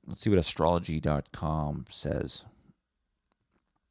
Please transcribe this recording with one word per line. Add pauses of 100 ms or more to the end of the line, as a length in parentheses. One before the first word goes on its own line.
let's
see
what
astrology
dot
com
says. (1500)